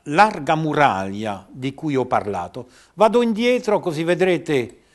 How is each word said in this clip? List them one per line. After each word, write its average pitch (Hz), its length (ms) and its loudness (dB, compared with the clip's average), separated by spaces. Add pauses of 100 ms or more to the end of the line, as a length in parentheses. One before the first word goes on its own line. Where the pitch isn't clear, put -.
larga 165 500 2
muraglia 107 960 0
di 131 240 -8
cui 143 220 -6
ho 127 100 0
parlato". 101 600 -4 (260)
Vado 220 300 4
indietro 233 560 0
così 160 240 -4
vedrete 160 800 0 (140)